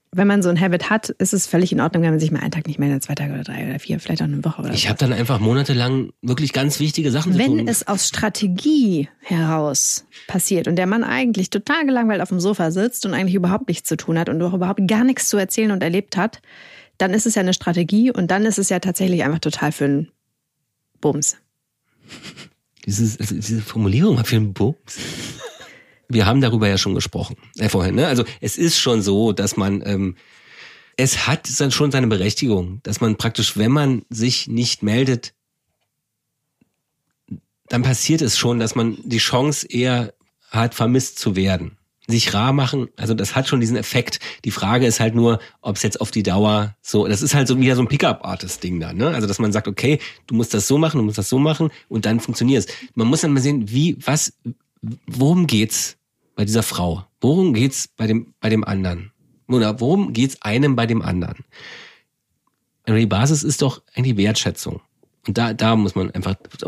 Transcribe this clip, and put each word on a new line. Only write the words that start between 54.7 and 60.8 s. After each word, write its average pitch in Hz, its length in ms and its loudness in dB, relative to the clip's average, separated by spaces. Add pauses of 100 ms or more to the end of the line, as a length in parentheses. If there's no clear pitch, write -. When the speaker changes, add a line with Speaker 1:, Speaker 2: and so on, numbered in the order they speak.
Speaker 2:
worum 156 400 4
geht's 110 520 -2 (360)
bei 107 120 -2
dieser 110 160 0
Frau? 87 420 -4 (160)
Worum 165 320 4
geht's 127 340 0
bei - 220 -6
dem, 117 320 -2
bei 113 80 -2
dem 110 160 2
anderen? 95 480 -4 (340)
Oder 113 320 2
worum 160 360 0
geht's 131 280 0
einem 127 320 2
bei 117 120 0